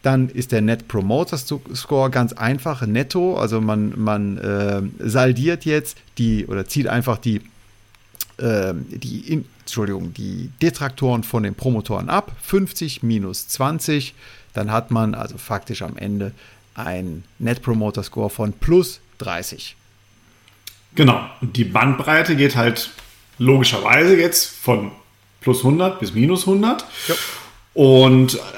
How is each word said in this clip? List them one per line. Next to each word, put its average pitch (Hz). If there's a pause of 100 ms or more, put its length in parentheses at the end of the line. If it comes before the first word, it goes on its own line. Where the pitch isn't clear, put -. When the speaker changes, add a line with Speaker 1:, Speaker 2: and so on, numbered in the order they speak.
Speaker 1:
Dann 131
ist 123
der 113
Net 110
Promoter 120
Score 135
ganz 123
einfach, 127
netto, 143
also 110
man, 107
man, 104
äh, 101 (160)
saldiert 127
jetzt 151 (220)
die 110
oder 98
zieht 139
einfach 120
die, 110 (960)
äh, 98
die 87 (120)
in-, 156 (160)
Entschuldigung, 95
die 92 (120)
Detraktoren 131
von 113
den 101
Promotoren 107
ab, -
fünfzig -
minus 104
zwanzig, 147 (400)
dann 104
hat 113
man 113
also -
faktisch -
am 82
Ende 101 (420)
einen 90 (160)
Net 117
Promoter 107
Score 104
von 104
plus - (180)
dreißig. - (1160)
Speaker 2:
Genau, 131 (200)
und 117
die 120
Bandbreite 139
geht 139
halt 117 (480)
logischerweise 127
jetzt 170
von 104 (480)
plus 127
hundert 180
bis 92
minus 165
hundert. 202 (220)
Speaker 1:
Ja. 165 (600)
Speaker 2:
Und 131 (180)